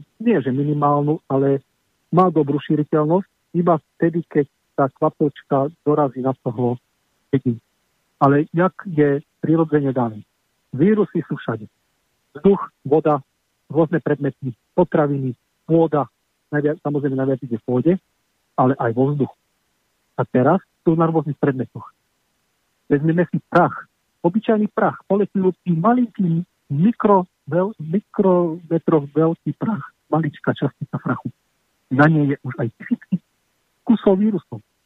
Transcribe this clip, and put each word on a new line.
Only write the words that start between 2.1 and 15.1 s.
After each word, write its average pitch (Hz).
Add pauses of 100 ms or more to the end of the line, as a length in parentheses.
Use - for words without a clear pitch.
dobrú 147
šíriteľnosť 156 (240)
iba 170 (240)
vtedy, 170
keď 147 (320)
tá 139
kvapôčka 143 (160)
dorazí 143
na 131
toho 123 (520)
jedinca. 127 (580)
Ale 143
jak 175 (100)
je 147 (180)
prirodzene 156
daný. 110 (540)
Vírusy 180
sú 143
všade. 110 (720)
Vzduch, 190 (240)
voda, 147 (480)
rôzne 156
predmety, 139 (240)
potraviny, 143 (320)